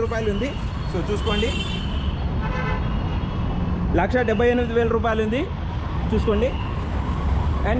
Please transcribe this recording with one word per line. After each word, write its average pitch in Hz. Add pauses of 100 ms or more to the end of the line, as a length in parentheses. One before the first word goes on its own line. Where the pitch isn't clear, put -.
రూపాయలు 220
ఉంది. 233 (420)
So - (140)
చూసుకోండి, 208 (2500)
లక్ష 196 (140)
డెబ్బై 226
ఎనిమిది 240
వేల 233
రూపాయలు 220
ఉంది, 240 (680)
చూసుకోండి. 214 (1160)
And 233